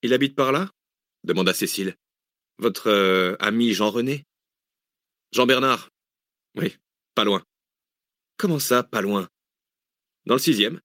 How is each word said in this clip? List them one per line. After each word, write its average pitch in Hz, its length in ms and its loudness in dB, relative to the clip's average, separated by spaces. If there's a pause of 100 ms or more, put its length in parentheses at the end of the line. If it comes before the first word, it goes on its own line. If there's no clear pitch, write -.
« - 0 -
Il 120 100 0
habite 139 240 0
par 135 160 0
là ? » 180 200 -2 (520)
demanda 92 300 0
Cécile. « 95 420 -4 (680)
Votre, 110 260 -2
euh, 95 520 2
ami 113 340 0
Jean-René ? » « 117 500 -2 (1080)
Jean-Bernard. 127 580 2 (640)
Oui, - 240 -6 (380)
pas 107 80 0
loin. » « 101 200 -2 (920)
Comment 170 220 -2
ça, 123 240 0
pas 113 180 -6
loin ? » « 98 280 -4 (960)
Dans 120 100 2
le 135 40 2
sixième. 113 460 0